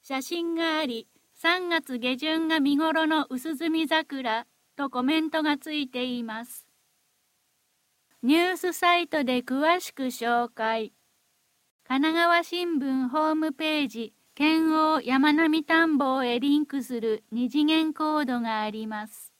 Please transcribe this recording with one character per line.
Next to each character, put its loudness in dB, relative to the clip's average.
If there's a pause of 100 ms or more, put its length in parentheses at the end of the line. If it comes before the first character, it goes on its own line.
写 -4
真 -4
が 0
あ -2
り、 -6 (300)
三 0
月 -2
下 -2
旬 -2
が 2
見 4
頃 2
の 2
薄 -6
墨 0
桜 -2 (280)
と -4
コ -2
メ 2
ン -2
ト 0
が 0
つ -10
い -4
て -6
い -4
ま -10
す。 -18 (1600)
ニ 4
ュ 2
ー -6
ス -4
サ 2
イ -2
ト -2
で 0
詳 0
し -10
く -6
紹 -2
介。 -4 (920)
神 0
奈 2
川 4
新 -2
聞 -2
ホ 0
ー 0
ム 0
ペ -2
ー -2
ジ、 -8 (220)
県 4
央 4
山 4
並 2
田 4
ん 2
ぼ 0
へ 0
リ 4
ン 0
ク -6
す -6
る -2
二 -2
次 2
元 2
コ -2
ー 0
ド -2
が -2
あ -2
り -8
ま -8
す。 -20